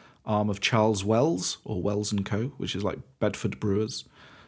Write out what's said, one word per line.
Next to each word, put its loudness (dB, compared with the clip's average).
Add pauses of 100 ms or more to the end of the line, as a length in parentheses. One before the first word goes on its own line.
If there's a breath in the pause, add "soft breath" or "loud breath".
(260 loud breath)
arm 0
of -2
Charles 2
Wells, 2
or -4
Wells 0
and 0
Co., -2 (100)
which -6
is, -4
like, -2 (200)
Bedford -2
Brewers. 0 (440 loud breath)